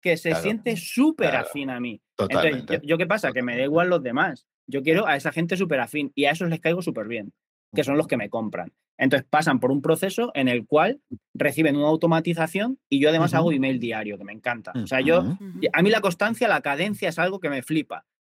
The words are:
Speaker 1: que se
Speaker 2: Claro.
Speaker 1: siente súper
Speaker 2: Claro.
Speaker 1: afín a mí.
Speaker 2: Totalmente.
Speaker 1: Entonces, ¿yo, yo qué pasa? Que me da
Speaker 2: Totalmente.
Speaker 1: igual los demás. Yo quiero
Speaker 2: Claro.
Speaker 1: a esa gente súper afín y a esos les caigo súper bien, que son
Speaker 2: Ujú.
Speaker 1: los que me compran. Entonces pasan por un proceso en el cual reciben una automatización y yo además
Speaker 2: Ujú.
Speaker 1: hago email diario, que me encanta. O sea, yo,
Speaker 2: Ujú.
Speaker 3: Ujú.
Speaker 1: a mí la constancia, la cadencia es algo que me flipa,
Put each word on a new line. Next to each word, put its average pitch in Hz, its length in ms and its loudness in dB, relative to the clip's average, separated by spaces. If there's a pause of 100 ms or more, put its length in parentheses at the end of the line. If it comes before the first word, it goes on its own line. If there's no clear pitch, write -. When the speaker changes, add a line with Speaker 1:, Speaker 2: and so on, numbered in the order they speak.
Speaker 1:
que 170 160 2
se 165 120 -2
Speaker 2:
Claro. 165 120 0
Speaker 1:
siente 214 340 -2
súper 247 540 2
Speaker 2:
Claro. 120 180 0
Speaker 1:
afín 139 220 -6
a 123 100 -6
mí. 120 220 -8 (140)
Speaker 2:
Totalmente. 151 420 2
Speaker 1:
Entonces, 156 240 -4
¿yo, 147 60 -10
yo 165 100 2
qué 180 80 -2
pasa? 170 260 -2
Que 127 100 -4
me 123 100 -4
da 120 60 -4
Speaker 2:
Totalmente. 131 60 0
Speaker 1:
igual 165 260 2
los 170 120 2
demás. 135 440 -2 (200)
Yo 135 160 -4
quiero 160 200 4
Speaker 2:
Claro. 165 120 2
Speaker 1:
a - 20 0
esa 139 160 -4
gente 170 240 -2
súper 165 240 0
afín 139 340 -4
y 139 120 2
a 143 60 4
esos 170 180 -2
les 160 100 -4
caigo 170 220 0
súper 110 260 -6
bien, 110 240 -8 (420)
que 151 100 2
son 135 100 0
Speaker 2:
Ujú. 147 40 4
Speaker 1:
los - 80 2
que 135 120 0
me 104 100 -6
compran. 98 440 -6 (260)
Entonces 131 300 2
pasan 151 300 2
por 127 140 2
un 147 80 0
proceso 190 540 0
en 135 140 2
el 120 180 0
cual 185 340 2 (340)
reciben 147 420 2
una 147 120 2
automatización 165 880 0 (120)
y 139 100 2
yo 147 80 6
además 165 240 4
Speaker 2:
Ujú. 165 60 2
Speaker 1:
hago 165 140 4
email 131 280 0
diario, 107 380 -6
que 101 60 -16
me 101 100 -16
encanta. 113 420 -6
O 110 100 -6
sea, 131 140 0
yo, 160 220 4
Speaker 2:
Ujú. 165 220 -4
Speaker 3:
Ujú. 180 160 -14 (120)
Speaker 1:
a 160 100 4
mí 196 80 6
la 214 120 2
constancia, 202 460 0
la 160 120 2
cadencia 180 480 -2
es 160 100 -4
algo 185 220 -2
que 175 80 -4
me 135 140 -4
flipa, 147 420 -4 (200)